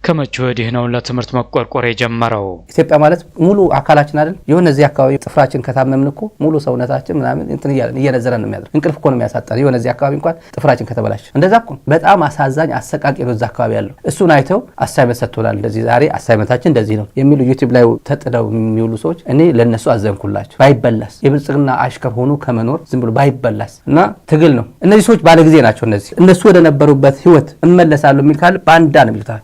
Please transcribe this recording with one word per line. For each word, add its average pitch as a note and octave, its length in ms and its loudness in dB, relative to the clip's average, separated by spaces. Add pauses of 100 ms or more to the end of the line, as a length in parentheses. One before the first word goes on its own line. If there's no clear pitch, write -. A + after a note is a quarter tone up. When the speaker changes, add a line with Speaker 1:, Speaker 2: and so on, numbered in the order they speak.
Speaker 1:
ከመቼ D3+ 380 -2
ወዲህ A#2+ 300 -4
ነው A#2+ 180 -4
ለትምህርት A#2+ 460 -6
መቆርቆር B2 520 -4
የጀመረው? A#2 600 -4 (220)
Speaker 2:
ኢትዮጵያ D3+ 300 0
ማለት D#3 240 2 (160)
ሙሉ F#3+ 200 2 (160)
አካላችን D3 440 0
አይደል? D#3 180 -2 (100)
የሆነ F3 220 2
እዚህ C#3+ 180 2
አካባቢ C3+ 340 0
ጥፍራችን C3+ 440 -2
ከታመምን C3+ 440 -2
እኮ C#3 140 -10 (180)
ሙሉ D#3 200 0
ሰውነታችን C3 560 -4
ምናምን B2+ 320 -4
እንትን C#3 240 -6
እያለን B2 260 -4
እየነዘረን B2 420 -2
ነው G#2+ 80 -6
የሚያድረው። G#2 240 -12
እንቅልፍ D3+ 240 -2
እኮ - 100 -6
ነው C3 100 0
የሚያሳጣን። A2+ 420 -6
የሆነ C3+ 180 0
እዚህ A#2+ 140 -4
አካባቢ C#3 240 -4
እንኳን E3 220 -6 (140)
ጥፍራችን B2 360 -4
ከተበላሸ G#2+ 380 -6 (100)
እንደዛ F#3 220 2
እኮ A3+ 140 -2
ነው። C3+ 180 -16
በጣም E3 340 2
አሳዛኝ D3 520 -2
አሰቃቂ - 440 -6
ነው B2 140 -4
እዛ A#2 120 -4
አካባቢ A2+ 300 -4
ያለው። G#2 200 -8 (120)
እሱን E3 240 0
አይተው D3+ 300 2 (200)
አሳይመንት A#2+ 380 -2
ሰጥቶናል። A2 380 -4
እንደዚህ G#2+ 280 -6
ዛሬ A#2+ 200 0 (100)
አሳይመንታችን A#2+ 540 0
እንደዚህ A2 280 0
ነው G#2+ 100 -6 (100)
የሚሉ C#3 280 2
ዩቲዩብ C3 280 0
ላይ B2 120 4 (200)
ተጥደው A#2+ 440 -4
የሚውሉ A2+ 480 -2
ሰዎች E3 300 -6
እኔ C3 140 0 (140)
ለነሱ A#2 360 0
አዘንኩላቸው። G2+ 680 -4
ባይበላስ A#2 640 2
የብልጽግና C#3 580 0
አሽከር B2+ 340 -4
ሆኖ B2+ 240 -2
ከመኖር B2+ 480 -4
ዝም B2+ 160 -6
ብሎ A#2 140 -4
ባይበላስ B2 600 -2 (120)
እና C#3+ 120 2 (280)
ትግል D#3 280 4
ነው። A2+ 120 -4 (160)
እነዚህ G3+ 220 4
ሰዎች G#3 180 2
ባለጊዜ D#3+ 400 6
ናቸው። A2 220 0
እነዚህ G#2 320 -2
እነሱ F#3 280 6
ወደ F#3 200 8
ነበሩበት C#3 540 4
ህይወት D#3 300 4 (160)
እመለሳለሁ D3+ 580 4
የሚል D3 160 2
ካለ F3+ 260 2
ባንዳ D#3+ 340 4
ነው B2 140 4
የሚሉት። G#2+ 140 -10 (180)